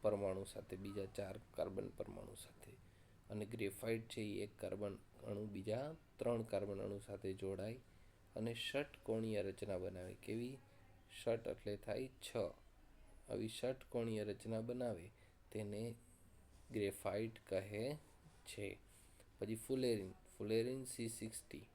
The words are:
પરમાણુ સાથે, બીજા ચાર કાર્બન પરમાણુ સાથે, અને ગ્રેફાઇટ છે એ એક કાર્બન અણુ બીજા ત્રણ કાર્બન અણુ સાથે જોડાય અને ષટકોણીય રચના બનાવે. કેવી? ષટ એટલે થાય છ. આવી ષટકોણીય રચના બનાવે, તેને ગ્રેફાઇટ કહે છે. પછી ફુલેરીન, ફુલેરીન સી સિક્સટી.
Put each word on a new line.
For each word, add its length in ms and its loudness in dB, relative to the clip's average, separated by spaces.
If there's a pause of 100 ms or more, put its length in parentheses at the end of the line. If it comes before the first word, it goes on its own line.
પરમાણુ 420 4
સાથે, 320 -8
બીજા 300 -2
ચાર 340 -4 (160)
કાર્બન 420 0
પરમાણુ 380 -8
સાથે, 360 -14 (580)
અને 160 -2
ગ્રેફાઇટ 640 0
છે 120 -2
એ 220 0
એક 160 -8
કાર્બન 380 0 (260)
અણુ 220 -2
બીજા 500 0 (220)
ત્રણ 260 4
કાર્બન 380 2
અણુ 180 0
સાથે 340 -2
જોડાય 420 0 (600)
અને 180 2
ષટકોણીય 880 2
રચના 360 0
બનાવે. 360 -2
કેવી? 440 -2 (680)
ષટ 240 4
એટલે 300 0
થાય 300 0
છ. 300 -6 (920)
આવી 180 2
ષટકોણીય 760 0
રચના 380 0
બનાવે, 500 0 (400)
તેને 440 0 (760)
ગ્રેફાઇટ 680 2 (100)
કહે 480 2 (480)
છે. 320 -4 (640)
પછી 160 2
ફુલેરીન, 580 4 (240)
ફુલેરીન 480 4
સી 240 -2
સિક્સટી. 640 -6